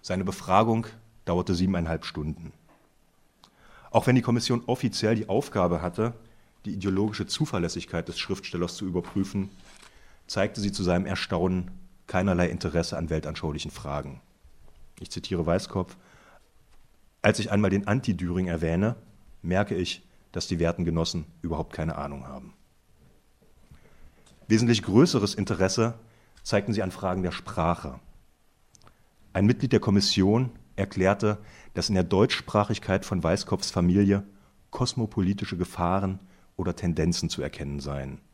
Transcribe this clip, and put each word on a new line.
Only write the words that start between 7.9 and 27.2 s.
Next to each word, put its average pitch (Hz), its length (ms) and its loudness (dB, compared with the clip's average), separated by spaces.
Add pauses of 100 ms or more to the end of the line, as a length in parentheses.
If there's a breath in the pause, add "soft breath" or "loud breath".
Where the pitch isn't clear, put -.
des - 120 -10
Schriftstellers - 580 -6
zu - 80 -10
überprüfen, 95 640 -4 (800 loud breath)
zeigte 104 320 -2
sie 101 100 0
zu 95 140 -4
seinem 90 220 2
Erstaunen 92 680 -2 (340)
keinerlei 90 420 2
Interesse 85 480 -2
an 82 140 -4
weltanschaulichen 80 600 -6
Fragen. 71 480 -8 (800)
Ich - 100 -14
zitiere 85 360 -4
Weißkopf: 90 500 -2 (1300 loud breath)
"Als 110 160 4
ich 107 140 -2
einmal 104 180 2
den 101 160 0
Anti-Düring 92 640 0
erwähne, 85 480 0 (440)
merke 98 360 0
ich, - 280 -4 (280 soft breath)
dass - 160 -6
die 87 100 -2
werten 85 260 0
Genossen 82 420 -2 (160)
überhaupt 80 300 -6
keine 80 240 -4
Ahnung 71 300 -10
haben." 65 280 -16 (1900 soft breath)
Wesentlich 110 340 4
größeres 107 520 6
Interesse 104 600 0 (500 soft breath)
zeigten 101 280 0
sie 104 100 0
an 92 100 -4
Fragen 92 320 -2